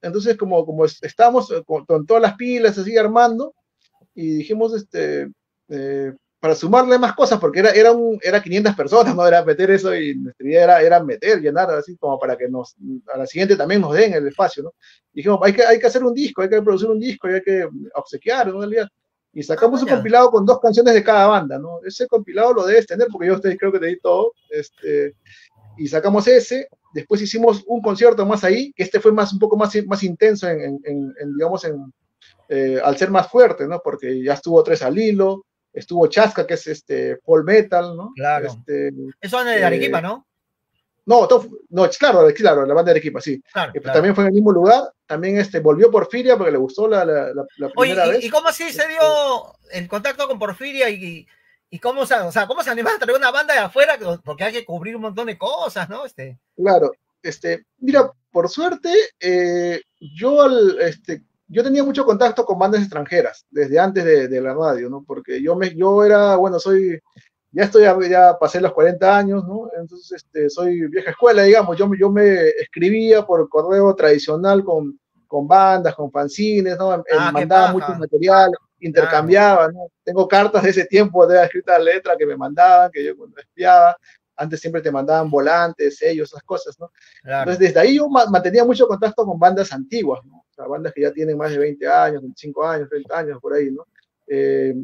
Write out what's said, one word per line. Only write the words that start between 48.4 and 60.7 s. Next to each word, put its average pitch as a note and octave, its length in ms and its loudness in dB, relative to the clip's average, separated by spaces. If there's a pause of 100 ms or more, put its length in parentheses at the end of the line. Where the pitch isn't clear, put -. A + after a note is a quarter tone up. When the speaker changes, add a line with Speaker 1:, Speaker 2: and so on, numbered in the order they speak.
Speaker 2:
así D#4+ 160 -6
se D4+ 180 -8
Speaker 1:
Este D#4+ 60 -4
Speaker 2:
dio D4+ 640 -2 (180)
el F3 160 -12
contacto C4+ 400 -6
con B3 100 -6
Porfiria B3 520 -6
y, F3+ 360 -14 (440)
y E3+ 80 -18
cómo B3+ 280 -6
se, C4 100 0
o F3+ 160 -6
sea, G3+ 140 -2
cómo D4 160 -6
se C4 80 -6
animaba A#3 260 -4
a - 20 -12
traer B3 200 -2
una C4 120 0
banda D4 240 -2
de B3 60 2
afuera? C4+ 360 0 (280)
Porque D3+ 200 -10
hay A3 80 -6
que A#3 120 -12
cubrir F3 320 -12
un A3 60 -14
montón A3 240 -10
de G3+ 120 -12
cosas, G#3 500 -8
¿no? A#3+ 160 -14
Este C3 340 -20 (180)
Speaker 1:
Claro, F3+ 360 0 (300)
este, - 420 -10 (140)
mira, C4+ 320 0 (200)
por F3 180 -2
suerte, E4+ 440 -6 (280)
eh, F3 600 -2 (180)
yo G#3+ 440 0
al, A#3 380 4